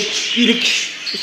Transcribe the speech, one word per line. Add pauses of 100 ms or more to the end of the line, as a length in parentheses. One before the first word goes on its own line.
(360)
ilik (300)